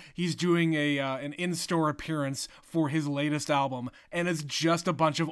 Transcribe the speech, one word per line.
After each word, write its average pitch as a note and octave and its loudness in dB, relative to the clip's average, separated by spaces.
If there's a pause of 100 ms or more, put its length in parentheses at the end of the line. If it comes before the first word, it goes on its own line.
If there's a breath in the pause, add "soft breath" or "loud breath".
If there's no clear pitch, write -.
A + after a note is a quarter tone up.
(140)
He's F3 -2
doing E3+ 4
a, D3 2
uh, C3+ -2
an C#3+ -6
in-store E3+ 0
appearance C#3+ -4 (160 soft breath)
for D#3+ 0
his D3 0
latest D3 0
album, C3 0 (220 soft breath)
and F3 -2
it's D#3+ -2
just E3 0
a F#3 2
bunch D#3 2
of D#3+ 0